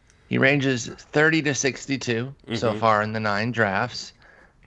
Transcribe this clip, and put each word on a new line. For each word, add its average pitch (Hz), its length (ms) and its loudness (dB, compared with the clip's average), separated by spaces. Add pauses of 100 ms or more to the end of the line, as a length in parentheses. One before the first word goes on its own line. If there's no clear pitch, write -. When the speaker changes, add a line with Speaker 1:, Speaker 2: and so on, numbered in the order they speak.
(280)
Speaker 1:
He 120 100 0
ranges 135 480 2
thirty 156 560 2
to 143 100 0
sixty-two 123 800 -4 (220)
so 117 160 0
Speaker 2:
Mm-hmm. 107 80 -2
Speaker 1:
far 110 240 4
in 107 100 -4
the 110 80 -2
nine 107 300 0
drafts. 110 600 -2 (540)